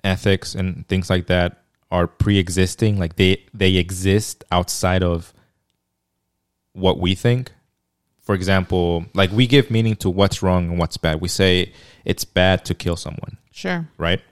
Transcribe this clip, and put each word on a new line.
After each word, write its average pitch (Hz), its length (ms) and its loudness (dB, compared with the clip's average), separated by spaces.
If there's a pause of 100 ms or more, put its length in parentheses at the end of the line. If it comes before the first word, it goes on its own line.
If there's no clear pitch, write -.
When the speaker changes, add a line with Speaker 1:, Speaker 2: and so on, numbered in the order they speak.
Speaker 1:
ethics 95 500 -2
and 92 340 -6
things 92 220 -2
like 92 160 0
that 90 360 0 (280)
are 87 160 2
pre-existing? 95 920 0
Like, 85 180 -4
they, 95 260 2 (120)
they 95 220 2
exist 95 760 -2
outside 90 500 0
of 85 300 -2 (1400)
what 92 260 0
we 90 140 0
think? 123 380 -2 (680)
For 104 140 -4
example, 90 800 0
like, 95 180 2
we 120 140 4
give 131 240 4
meaning 113 260 0
to - 140 -2
what's 98 320 0
wrong 90 260 2
and 87 100 -4
what's 82 200 -4
bad. 80 220 -2
We 87 80 -4
say 90 440 2 (320)
it's - 220 -4
bad 92 400 2
to 90 80 -2
kill 85 220 -4
someone. - 420 -14 (140)
Speaker 2:
Sure. 175 440 -8
Speaker 1:
Right? 82 240 -2 (120)